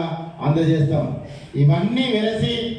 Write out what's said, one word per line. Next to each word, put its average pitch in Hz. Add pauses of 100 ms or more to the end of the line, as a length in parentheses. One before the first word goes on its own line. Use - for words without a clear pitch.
(460)
అందజేస్తాం. 151 (560)
ఇవన్నీ 208 (100)
వెరసి 220 (240)